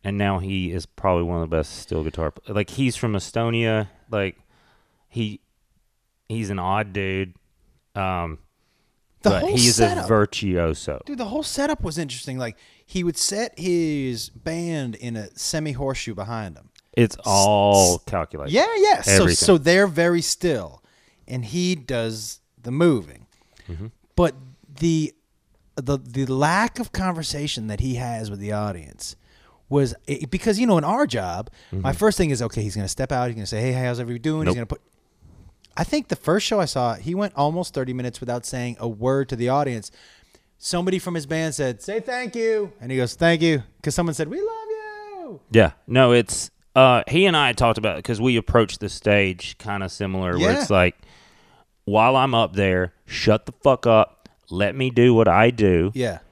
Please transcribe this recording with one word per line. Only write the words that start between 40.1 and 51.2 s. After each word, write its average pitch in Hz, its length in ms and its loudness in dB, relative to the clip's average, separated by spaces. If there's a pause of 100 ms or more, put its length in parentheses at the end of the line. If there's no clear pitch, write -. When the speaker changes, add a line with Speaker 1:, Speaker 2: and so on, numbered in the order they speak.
Speaker 2:
Somebody 180 400 -2
from 175 160 -6
his 151 100 -6
band 160 300 -4
said, 131 260 -4
"Say 214 180 -6
thank 247 360 -6
you," 220 440 -2
and 127 120 -10
he 131 60 0
goes, 123 180 -2
"Thank 170 260 2
you," 156 220 2 (180)
'cause - 140 -4
someone 170 180 -2
said, 151 140 -4
"We 240 120 -8
love 440 300 -6
you." 415 800 -12
Speaker 1:
Yeah. 107 220 6 (160)
No, 127 240 6
it's, - 400 0 (240)
uh, 127 320 8
he 175 180 2
and 175 100 2
I 135 180 2
talked 113 260 2
about 101 180 -2
it 90 60 -10
'cause 110 180 -4
we 123 160 2
approach 110 400 4
the 101 120 -6
stage 98 680 0
kinda 98 320 -6
similar, 95 480 -2
where - 140 2
Speaker 2:
Yeah. 285 100 0
Speaker 1:
it's 220 80 -6
like, 90 260 4 (880)